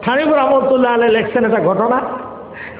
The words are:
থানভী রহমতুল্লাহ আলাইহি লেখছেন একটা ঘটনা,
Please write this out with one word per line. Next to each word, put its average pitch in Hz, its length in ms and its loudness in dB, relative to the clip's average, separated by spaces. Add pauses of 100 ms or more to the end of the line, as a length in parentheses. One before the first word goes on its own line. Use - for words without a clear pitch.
থানভী 294 280 0
রহমতুল্লাহ 262 640 2
আলাইহি 233 220 2
লেখছেন 226 300 0
একটা 220 180 0
ঘটনা, 214 380 0 (800)